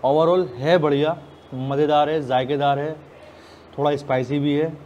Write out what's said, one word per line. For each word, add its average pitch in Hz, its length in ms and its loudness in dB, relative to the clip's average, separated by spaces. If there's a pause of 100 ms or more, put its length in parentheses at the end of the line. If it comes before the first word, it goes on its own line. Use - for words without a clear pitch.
Overall 165 500 2
है 143 240 2
बढ़िया, 151 380 2 (380)
मज़ेदार 143 560 0
है, 160 120 -2
जायकेदार 139 560 0
है, 151 140 -6 (840)
थोड़ा 147 180 0
spicy 131 420 -2
भी 143 160 0
है। 156 180 -2 (140)